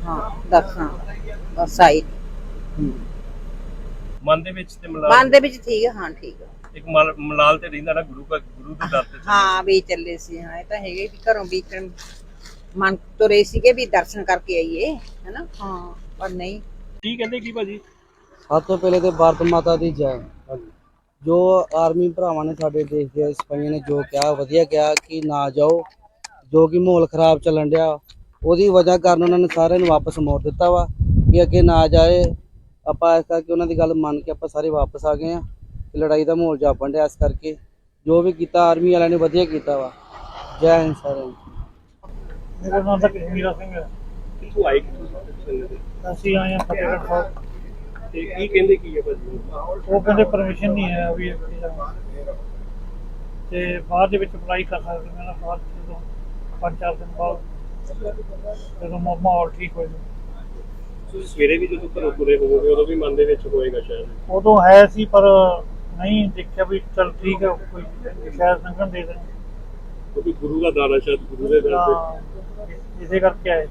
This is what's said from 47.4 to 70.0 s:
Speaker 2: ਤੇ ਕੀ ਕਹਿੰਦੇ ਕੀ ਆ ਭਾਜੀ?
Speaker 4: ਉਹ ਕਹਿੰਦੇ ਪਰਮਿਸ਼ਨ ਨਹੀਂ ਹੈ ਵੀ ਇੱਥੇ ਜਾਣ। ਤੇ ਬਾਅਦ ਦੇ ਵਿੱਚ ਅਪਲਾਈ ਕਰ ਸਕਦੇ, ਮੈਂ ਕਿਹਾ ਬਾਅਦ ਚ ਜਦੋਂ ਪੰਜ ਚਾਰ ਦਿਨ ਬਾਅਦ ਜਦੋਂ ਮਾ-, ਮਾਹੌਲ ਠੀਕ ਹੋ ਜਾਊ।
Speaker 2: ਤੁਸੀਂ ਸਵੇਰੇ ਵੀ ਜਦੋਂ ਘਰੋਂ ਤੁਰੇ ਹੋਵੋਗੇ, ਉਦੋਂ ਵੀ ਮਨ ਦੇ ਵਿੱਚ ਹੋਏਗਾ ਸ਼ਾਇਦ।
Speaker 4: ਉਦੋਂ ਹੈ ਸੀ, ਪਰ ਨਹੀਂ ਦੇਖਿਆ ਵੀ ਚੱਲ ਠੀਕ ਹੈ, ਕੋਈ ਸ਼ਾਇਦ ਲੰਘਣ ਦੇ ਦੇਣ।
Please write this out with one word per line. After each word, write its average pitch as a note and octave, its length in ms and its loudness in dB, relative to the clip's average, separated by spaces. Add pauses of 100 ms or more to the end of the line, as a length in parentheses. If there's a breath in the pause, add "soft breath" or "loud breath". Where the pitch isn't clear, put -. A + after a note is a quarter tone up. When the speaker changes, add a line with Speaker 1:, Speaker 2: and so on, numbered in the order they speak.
Speaker 2:
ਤੇ E3 100 -8
ਕੀ F#3 260 -6
ਕਹਿੰਦੇ G3 280 6
ਕੀ E3 220 -8
ਆ D3 40 -2
ਭਾਜੀ? - 380 -8 (480)
Speaker 4:
ਉਹ G3 140 2
ਕਹਿੰਦੇ G#3 220 4
ਪਰਮਿਸ਼ਨ G3 480 -2
ਨਹੀਂ G3+ 180 -2
ਹੈ E3+ 260 -4
ਵੀ F3 140 -6
ਇੱਥੇ - 320 -10
ਜਾਣ। - 720 -10 (1160)
ਤੇ F3 300 -6 (100)
ਬਾਅਦ F3+ 200 2
ਦੇ G3+ 80 0
ਵਿੱਚ F#3+ 180 -4
ਅਪਲਾਈ F3+ 280 -6
ਕਰ F3+ 180 -8
ਸਕਦੇ, E3 240 -10
ਮੈਂ E3+ 180 -14
ਕਿਹਾ F3 240 -12
ਬਾਅਦ F3 120 -8
ਚ - 40 -12
ਜਦੋਂ E3+ 320 -12 (640)
ਪੰਜ E3+ 180 -6
ਚਾਰ F3 160 -4
ਦਿਨ E3+ 120 -12 (120)
ਬਾਅਦ F3 180 -4 (1400)
ਜਦੋਂ F3 180 -8
ਮਾ-, F3 220 -4
ਮਾਹੌਲ F3 280 2
ਠੀਕ F3 260 -10
ਹੋ E3 100 -6
ਜਾਊ। D#3 140 -10 (1120)
Speaker 2:
ਤੁਸੀਂ F#3+ 160 -10
ਸਵੇਰੇ D3+ 300 2
ਵੀ F3+ 100 -2
ਜਦੋਂ D#3 220 -6
ਘਰੋਂ D3+ 220 -4
ਤੁਰੇ C#3+ 260 2
ਹੋਵੋਗੇ, C#3 320 4
ਉਦੋਂ D3 160 6
ਵੀ E3 100 -4
ਮਨ D3 200 -2
ਦੇ D3 100 6
ਵਿੱਚ D3 220 0
ਹੋਏਗਾ C3 340 -2
ਸ਼ਾਇਦ। A#2 260 -10 (220)
Speaker 4:
ਉਦੋਂ G3 360 6
ਹੈ G3 220 12
ਸੀ, G#3 180 -2
ਪਰ G3+ 160 6 (760)
ਨਹੀਂ G3+ 320 0
ਦੇਖਿਆ F#3+ 340 -6
ਵੀ F#3+ 180 -2 (140)
ਚੱਲ F3+ 160 2
ਠੀਕ F#3+ 320 -4
ਹੈ, G3 40 2
ਕੋਈ F3+ 340 -6 (560)
ਸ਼ਾਇਦ F3 260 2
ਲੰਘਣ F3+ 240 -6
ਦੇ F3+ 160 -8
ਦੇਣ। E3 140 -10 (960)